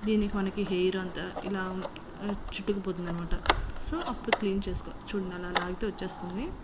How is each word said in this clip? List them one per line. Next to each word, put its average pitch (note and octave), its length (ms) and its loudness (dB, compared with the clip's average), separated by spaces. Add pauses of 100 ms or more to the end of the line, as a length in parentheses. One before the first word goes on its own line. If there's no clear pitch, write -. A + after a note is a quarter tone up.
దీనికి G#3+ 320 4
మనకి G3 320 2
హెయిర్ F#3 320 4
అంతా F3+ 200 -4 (260)
ఇలా, F#3+ 140 0 (640)
ఆ, - 20 0 (280)
చుట్టుకుపోతుంది F#3+ 580 0
అనమాట. E3+ 220 2 (500)
So - 100 4 (160)
అప్పుడు - 300 2
క్లీన్ G3 260 4
చేసుకో, F3+ 240 -2 (180)
చూడండి F#3 300 -2
అలా F3+ 100 -4 (100)
లాగితే F3+ 320 -2
వచ్చేస్తుంది F#3 540 -2 (180)